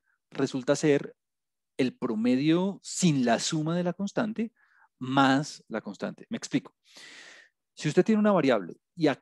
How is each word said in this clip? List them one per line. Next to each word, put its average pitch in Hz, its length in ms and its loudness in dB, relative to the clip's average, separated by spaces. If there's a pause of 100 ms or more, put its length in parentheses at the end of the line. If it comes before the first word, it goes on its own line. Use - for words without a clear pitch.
(320)
resulta 135 440 0
ser 143 400 0 (640)
el 131 180 0
promedio 135 840 0
sin 143 440 0
la 117 120 4
suma 156 380 -2
de 180 80 -2
la 175 100 -2
constante - 580 -6 (460)
más 135 720 0
la 110 140 -6
constante. - 480 -10
Me 117 80 -8
explico. - 380 -6 (1000)
Si - 100 -4
usted 175 160 4
tiene 214 160 2
una 208 120 4
variable 127 440 2 (200)
y 156 120 -2
a 131 140 0